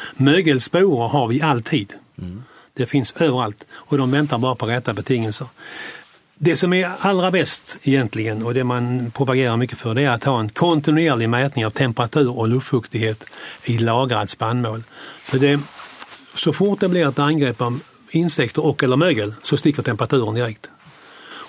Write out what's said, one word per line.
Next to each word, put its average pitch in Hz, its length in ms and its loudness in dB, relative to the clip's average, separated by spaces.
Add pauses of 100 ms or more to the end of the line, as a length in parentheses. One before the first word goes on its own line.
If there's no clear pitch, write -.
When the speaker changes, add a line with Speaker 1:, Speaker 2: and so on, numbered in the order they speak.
(160)
Speaker 1:
Mögelsporer 143 920 4
har 127 200 2
vi 127 140 0
alltid. 123 520 0 (280)
Speaker 2:
Mm. 92 220 -10 (300)
Speaker 1:
Det 127 120 -2
finns 127 320 -2
överallt 127 560 0
och - 240 -2
de 131 140 2
väntar 143 260 0
bara 127 180 0
på 117 100 -6
rätta 120 280 -2
betingelser. 113 540 -4 (920)
Det 160 180 2
som 180 180 2
är 180 260 0
allra 185 320 2
bäst - 520 0
egentligen 113 600 0
och 117 100 -2
det 127 100 0
man 123 480 -2
propagerar 127 460 2
mycket 123 200 -2
för, 113 180 -4
det 135 80 2
är 143 60 2
att 117 140 0
ha 131 160 2
en 110 100 -2
kontinuerlig 151 800 2
mätning 127 360 0
av 107 40 0
temperatur 123 680 0
och 113 100 0
luftfuktighet 113 760 -2 (420)
i 117 120 0
lagrad 113 520 0
spannmål. 113 540 -4 (380)
För - 180 -2
det, 143 200 4 (760)
så - 180 0
fort 196 260 2
det 190 100 2
blir 175 200 2
ett 131 100 -2
angrepp 143 420 2
av 123 180 -2 (300)
insekter 156 560 0
och 147 180 0
eller 127 120 4
mögel 120 380 2 (100)
så 143 140 0
sticker 143 260 2
temperaturen 113 520 0
direkt. 117 340 -4 (800)